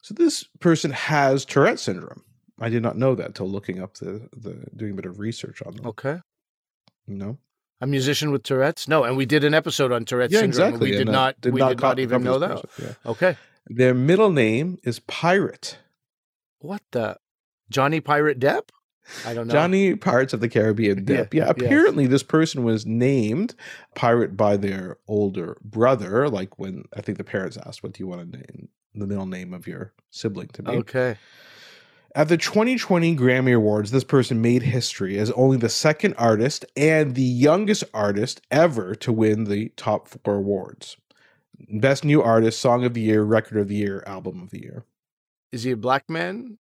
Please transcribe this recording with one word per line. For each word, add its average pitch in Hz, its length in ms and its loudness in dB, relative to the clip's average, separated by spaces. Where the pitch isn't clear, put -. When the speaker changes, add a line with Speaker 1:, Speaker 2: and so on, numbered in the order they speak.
Speaker 1:
So - 120 -16
this 330 300 0
person 165 320 2
has 139 520 2
Tourette 151 360 2
syndrome. - 440 -10
I 117 100 -4
did 117 140 -2
not 117 140 -4
know 131 180 2
that - 180 -10
till 95 160 -8
looking 95 320 -8
up 92 140 -14
the, 104 420 -14
the, 95 260 -16
doing 107 160 -10
a 98 40 -10
bit 95 100 -10
of 90 120 -12
research - 480 -10
on - 100 -16
them. 113 120 -14
Speaker 2:
Okay. 135 320 -8
Speaker 1:
You 101 80 -12
know? 101 220 -10
Speaker 2:
A 131 40 -4
musician 139 440 -2
with 127 120 -2
Tourette's? 135 440 -2
No, 147 180 2
and 131 120 -2
we 135 80 0
did 143 180 2
an 147 120 2
episode 151 360 0
on 117 140 -2
Tourette's 123 280 0
Speaker 1:
Yeah, 220 80 4
Speaker 2:
syndrome, 180 240 2
and - 100 0
Speaker 1:
exactly. 113 160 0
Speaker 2:
we 101 60 0
Speaker 1:
And 101 100 0
Speaker 2:
did - 20 0
Speaker 1:
I - 20 2
Speaker 2:
not, 131 300 2
Speaker 1:
did 123 140 0
Speaker 2:
we 131 60 0
Speaker 1:
not 131 80 4
Speaker 2:
did 123 100 -2
Speaker 1:
co-, 135 80 2
Speaker 2:
not 127 120 2
even 123 240 0
Speaker 1:
cover - 20 -4
Speaker 2:
know 127 120 0
Speaker 1:
this - 140 -8
Speaker 2:
that. - 80 -16
Speaker 1:
person. - 340 -14
Yeah. 117 80 -6
Speaker 2:
Okay. 170 260 0
Speaker 1:
Their 127 280 4
middle 185 360 4
name 139 520 0
is 120 160 -4
Pirate. - 800 -2
Speaker 2:
What 190 220 -12
the? 110 260 -4
Johnny 143 320 2
Pirate 147 380 0
Depp? 143 300 0
I 117 80 -8
don't 117 140 -6
know. 120 60 -2
Speaker 1:
Johnny 185 420 4
Pirates 131 380 0
of 117 80 -4
the 117 80 0
Caribbean 107 580 2
Speaker 2:
Yeah, 139 160 2
Speaker 1:
Depp. 104 100 -8
Yeah, 156 120 2
Speaker 2:
yes. - 60 0
Speaker 1:
apparently 135 560 4
this 131 160 2
person 156 400 0
was 113 220 0
named 123 680 0
Pirate 117 420 2
by 104 200 4
their 98 400 -4
older 98 560 -2
brother, 110 680 2
like, 95 300 -6
when 95 240 -10
I 104 60 -10
think 98 180 -6
the - 40 -10
parents 101 420 -6
asked, - 180 -18
"What 92 100 -12
do - 100 -14
you 95 40 -10
wanna 90 180 -12
name - 440 -20
the 104 120 -8
middle 98 200 -6
name 92 260 -12
of 87 140 -16
your - 260 -14
sibling 98 380 -8
to - 140 -18
be?" - 80 -8
Speaker 2:
Okay. 123 460 -4
Speaker 1:
At 156 140 2
the 170 80 4
twenty 226 400 0
twenty 170 380 2
Grammy 127 400 4
Awards, 104 360 2
this 131 120 2
person 123 380 2
made 120 220 4
history 107 560 -2
as 107 120 0
only 135 260 4
the 113 120 0
second 156 480 0
artist 117 480 2
and 151 380 2
the 127 80 -2
youngest 151 600 2
artist 104 560 -2
ever 120 460 2
to - 180 -4
win 110 320 2
the 101 320 -4
top 107 300 -4
four - 280 -4
awards. 98 640 -6
Best 131 340 0
New 147 200 4
Artist, 113 360 4
Song 123 240 2
of 120 120 0
the 117 60 -4
Year, 107 200 4
Record 107 380 0
of 101 80 0
the 104 80 -6
Year, 101 320 -4
Album 92 340 -12
of 92 80 -18
the 98 120 -14
Year. - 220 -16
Speaker 2:
Is 123 100 -10
he 123 100 -4
a 120 60 -2
black 127 320 -2
man? 190 540 -8